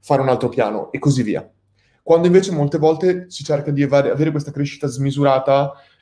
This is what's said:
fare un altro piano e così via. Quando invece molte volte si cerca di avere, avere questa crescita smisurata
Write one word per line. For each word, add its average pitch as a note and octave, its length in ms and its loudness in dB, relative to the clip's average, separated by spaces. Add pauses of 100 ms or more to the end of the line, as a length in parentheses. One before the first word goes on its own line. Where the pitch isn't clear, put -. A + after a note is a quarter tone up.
fare C#3 200 0
un C3+ 80 0
altro D#3 200 0
piano G#2+ 420 -2
e C#3+ 80 -8
così C3 240 0
via. G#2 260 -4 (540)
Quando E3+ 240 4
invece F#3 240 4
molte D3 280 -2
volte F3+ 500 0
si - 160 -16
cerca D3 260 -4
di C#3+ 140 0
avere, C3+ 260 2
avere D3+ 220 0
questa D3 180 -6
crescita C#3+ 380 -6
smisurata C3+ 840 0 (280)